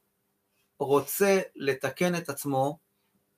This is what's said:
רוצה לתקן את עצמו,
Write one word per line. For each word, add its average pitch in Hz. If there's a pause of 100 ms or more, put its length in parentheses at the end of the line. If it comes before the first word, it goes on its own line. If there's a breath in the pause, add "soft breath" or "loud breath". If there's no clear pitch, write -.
(800)
רוצה 143 (160)
לתקן 139
את 175
עצמו, 139 (600)